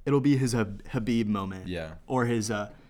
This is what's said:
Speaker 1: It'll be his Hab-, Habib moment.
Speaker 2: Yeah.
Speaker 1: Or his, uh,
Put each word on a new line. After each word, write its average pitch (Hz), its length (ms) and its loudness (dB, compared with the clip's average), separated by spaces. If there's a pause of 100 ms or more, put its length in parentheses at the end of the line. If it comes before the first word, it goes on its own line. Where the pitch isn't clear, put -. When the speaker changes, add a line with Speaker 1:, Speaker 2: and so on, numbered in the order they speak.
Speaker 1:
It'll 139 160 4
be 139 160 4
his 127 160 2
Hab-, 104 360 -2
Habib 117 380 0
moment. 95 400 -4
Speaker 2:
Yeah. 82 280 -8 (120)
Speaker 1:
Or 127 200 2
his, 117 240 0
uh, 104 200 -4 (180)